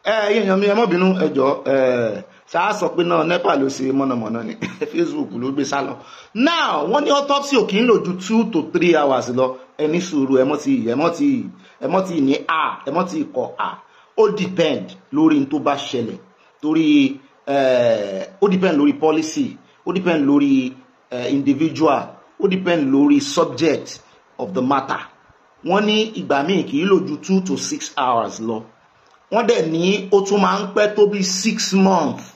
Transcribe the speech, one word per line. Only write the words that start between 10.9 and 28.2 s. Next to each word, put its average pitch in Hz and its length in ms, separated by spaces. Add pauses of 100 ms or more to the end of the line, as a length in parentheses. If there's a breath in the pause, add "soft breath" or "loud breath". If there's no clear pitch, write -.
ẹ 117 40
mọ́ 156 200
ti, 143 140 (520 loud breath)
ẹ - 60
mọ́ 180 180
ti 180 160
ní 135 140 (140)
a, 156 340
ẹ 143 80
mọ́ 170 160
ti 156 120 (140)
kọ 123 120 (140)
a. 101 100 (500 soft breath)
Ó 220 60 (100)
depend 160 520 (260)
lórí 151 260
n 135 80
tó 151 120
bá 143 180
ṣẹlẹ̀. 117 420 (440 soft breath)
Torí, 160 240 (580 loud breath)
ẹ, 139 140 (840)
ó 202 80
depend 185 300
lórí 143 160
policy, 156 600 (300 soft breath)
ó 180 60
depend 175 340
lórí, 139 460 (400)
ẹ, 123 180
individual, 139 720 (320)
ó - 140
depend 175 420
lórí 143 300
subject 147 800 (380 soft breath)
of 113 140
the 127 100
matter. 135 380 (640)
Wọ́n 196 220
ní 214 100 (180)
ìgbà 143 280
míì 175 220
kì 135 140
í 165 60
lò 196 140
ju 151 180
two 190 240
to 185 160
six - 380
hours 117 460